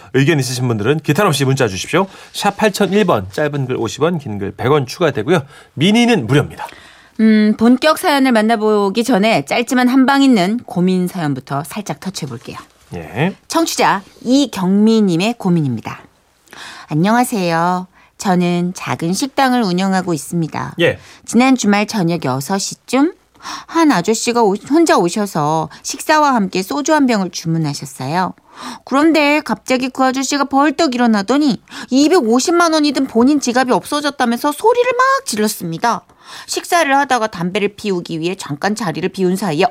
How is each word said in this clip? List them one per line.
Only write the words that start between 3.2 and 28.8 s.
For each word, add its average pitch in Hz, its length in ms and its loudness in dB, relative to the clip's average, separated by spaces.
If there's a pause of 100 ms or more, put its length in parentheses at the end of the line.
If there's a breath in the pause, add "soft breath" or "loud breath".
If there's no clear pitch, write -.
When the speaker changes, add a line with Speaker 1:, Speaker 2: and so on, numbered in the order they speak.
Speaker 1:
짧은 147 360 -2
글 123 100 -4
오십 113 240 -4
원, 170 160 0
긴 110 200 -8
글 98 160 -6
백 113 160 -2
원 147 140 2
추가되고요. 139 600 -2 (280 loud breath)
미니는 208 540 2
무료입니다. 123 400 0 (520 loud breath)
Speaker 2:
음, 214 380 4
본격 233 400 4
사연을 277 360 2
만나보기 214 680 2
전에 208 440 2
짧지만 247 420 0
한 262 160 4
방 277 180 2
있는 226 440 2
고민 180 420 0
사연부터 143 560 -4
살짝 - 340 -10
터치해볼게요. - 600 -10 (360)
Speaker 1:
예. 95 400 -4 (140)
Speaker 2:
청취자 208 540 0 (200)
이경미님의 214 1160 2
고민입니다. 147 600 -2 (880 loud breath)
안녕하세요. 180 960 0 (300 soft breath)
저는 180 580 0
작은 160 380 -6
식당을 254 500 0
운영하고 185 520 0
있습니다. 151 640 -6
Speaker 1:
예. 165 180 2 (280 loud breath)
Speaker 2:
지난 254 300 4
주말 208 300 0
저녁 170 380 -2
여섯 139 340 -2
시 - 180 -8 (100)
쯤 294 280 0 (520 loud breath)
한 320 260 2
아저씨가 226 500 0
오-, 202 140 2
혼자 320 420 2
오셔서 160 720 -2 (140 loud breath)
식사와 294 520 0
함께 190 300 0
소주 294 300 -2
한 294 120 4
병을 196 240 0
주문하셨어요. 156 1040 -4 (520 loud breath)